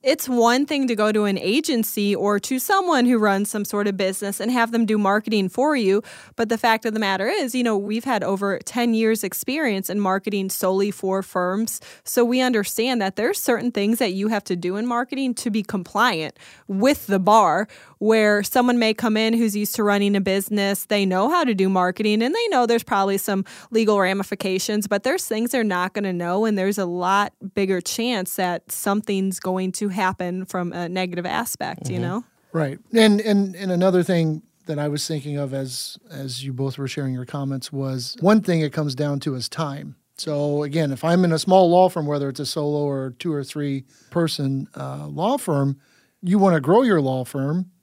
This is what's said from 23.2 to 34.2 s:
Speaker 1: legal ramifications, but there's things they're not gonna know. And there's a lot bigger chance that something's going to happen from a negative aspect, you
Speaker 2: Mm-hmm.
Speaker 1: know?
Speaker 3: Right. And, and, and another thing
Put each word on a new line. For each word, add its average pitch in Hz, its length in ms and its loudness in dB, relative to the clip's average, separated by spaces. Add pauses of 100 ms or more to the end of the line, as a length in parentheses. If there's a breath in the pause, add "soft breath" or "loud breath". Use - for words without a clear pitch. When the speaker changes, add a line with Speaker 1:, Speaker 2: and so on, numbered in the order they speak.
Speaker 1:
legal 214 280 2
ramifications, 196 840 -2
but 202 160 -2
there's 311 240 -2
things 233 240 -2
they're 247 140 0
not 185 300 -2
gonna 202 200 -4
know. 175 320 0
And 214 140 0
there's 196 180 0
a 196 80 -2
lot 180 480 0 (220)
bigger 190 260 0
chance 226 540 -4
that 180 360 -4
something's 196 680 -2
going 185 340 -2
to 208 220 -4
happen 185 480 -4
from 180 300 -6
a 175 160 -8
negative 180 360 -4
aspect, - 640 -6
you 120 60 -4
Speaker 2:
Mm-hmm. 180 80 -2
Speaker 1:
know? 202 200 -4 (280)
Speaker 3:
Right. 151 280 -4 (140)
And, 214 280 6
and, 202 340 2
and 185 160 -4
another 180 320 4
thing 160 380 0 (240)